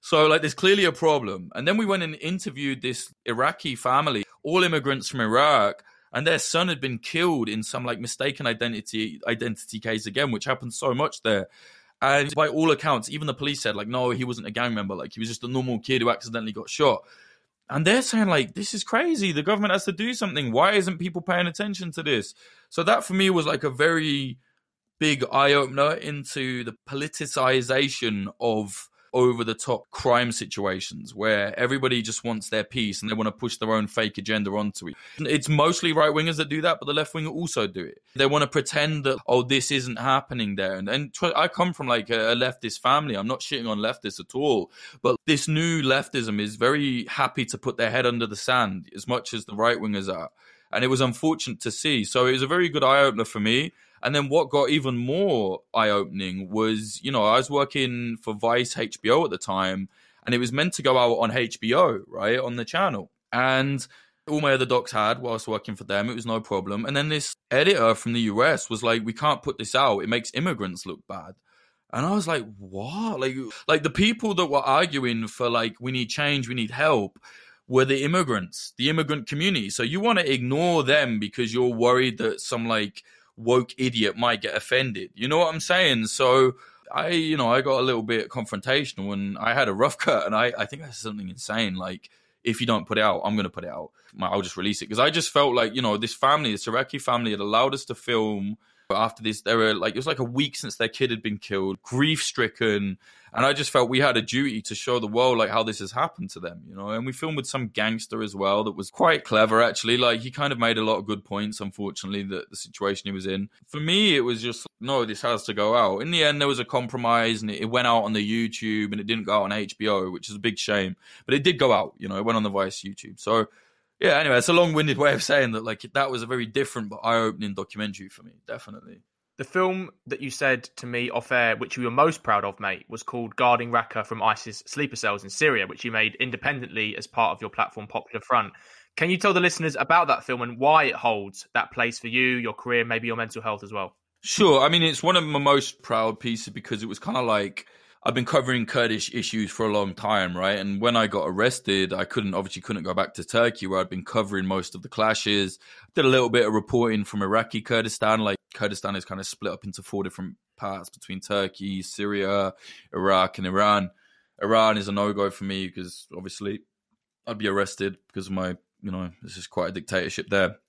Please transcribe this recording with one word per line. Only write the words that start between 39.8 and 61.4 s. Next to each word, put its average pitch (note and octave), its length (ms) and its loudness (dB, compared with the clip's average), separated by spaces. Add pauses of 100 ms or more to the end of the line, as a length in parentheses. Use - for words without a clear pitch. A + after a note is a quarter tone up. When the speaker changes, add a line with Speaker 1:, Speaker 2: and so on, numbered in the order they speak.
Speaker 1:
happening B2+ 560 0
there." F#2+ 200 -2
And, F#2+ 120 -6
and C3 260 -4
tr-, E3+ 220 -2
I E3+ 140 2
come F3+ 240 0
from, C3+ 140 -8
like, A#2 220 0
a, A2+ 220 2
a A#2 60 4
leftist B2 420 -4
family. C#3 360 2
I'm G2 120 -4
not C3 140 -4
shitting A#2+ 260 -6
on G#2+ 120 -2
leftists A2 420 -4
at - 120 -18
all, B2+ 380 2 (300)
but B2 240 2
this D3 200 2
new D#3+ 360 2
leftism C3 580 0
is G#2 160 -4
very B2+ 540 0
happy C3+ 380 -2
to - 100 -8
put B2 180 -4
their A2+ 160 0
head B2 140 2
under A#2+ 220 0
the G#2 100 -8
sand G#2 580 0
as G#2 140 -14
much B2 240 -4
as A2 100 -6
the G#2 120 -12
right-wingers G#2 520 0
are. E2 220 -6 (420)
And A#2 140 0
it - 20 2
was C3 140 2
unfortunate C3+ 600 -2
to A2+ 100 -4
see. C3 340 -2
So B2+ 220 2
it B2+ 40 4
was C3 120 2
a C3+ 40 -2
very F3 220 2
good C#3+ 140 0
eye-opener C3 420 6
for A2 160 -6
me. B2 320 2 (300)
And C#3+ 120 0
then C#3+ 140 0
what D#3 200 4
got C#3+ 220 4
even C3+ 260 0
more B2+ 640 0 (140)
eye-opening F#2+ 760 0
was, A2 540 -2
you C#3 80 -4
know, A#2 120 2
I G#2+ 140 6
was C3+ 140 0
working B2+ 680 -2
for A2 160 -8
Vice A#2+ 420 0
H - 240 -6
B A2 120 2
O D#3 120 6
at D3+ 60 -2
the F#2 80 -6
time, F#2+ 520 -2 (360)
and A#2+ 80 -2
it A#2+ 60 2
was B2 120 -2
meant D3+ 220 -2
to - 80 -8
go C3 160 4
out A#2+ 220 4
on A2+ 100 2
H A#2 300 -2